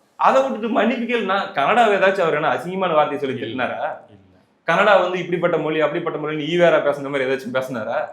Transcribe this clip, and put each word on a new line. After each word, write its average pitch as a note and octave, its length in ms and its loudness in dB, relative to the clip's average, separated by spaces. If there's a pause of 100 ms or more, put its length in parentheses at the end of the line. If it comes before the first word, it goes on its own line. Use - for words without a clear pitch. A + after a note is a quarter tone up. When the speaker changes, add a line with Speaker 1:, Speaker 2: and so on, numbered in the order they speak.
(160)
Speaker 1:
அதை A#3 260 4
விட்டுட்டு A3+ 260 -2
மன்னிப்பு A3+ 360 0
கேளு. A#3 200 -2
நான் F#3+ 280 -2
கன்னடாவை G3+ 460 4
ஏதாச்சும் F#3+ 220 2
அவர் D#3+ 140 2
என்ன D3+ 200 0
அசிங்கமான F3+ 400 -4
வார்த்தையை C#3+ 240 2
சொல்லி A#2+ 320 -6
Speaker 2:
இல்ல. B2 140 -4
Speaker 1:
திட்டினாரா? A#2+ 460 -8
Speaker 2:
இல்ல. - 260 -20 (300)
Speaker 1:
கன்னடா F#3+ 340 4
வந்து F3+ 180 -2
இப்படிப்பட்ட E3+ 400 -2
மொழி, D#3 220 -2
அப்படிப்பட்ட D#3 380 -2
மொழின்னு D3+ 260 -6
ஈவேரா E3 380 4
பேசுன C#3+ 280 -2
மாதிரி C3+ 140 -2
ஏதாச்சும் C3 300 -4
பேசினாரா? B2+ 580 -4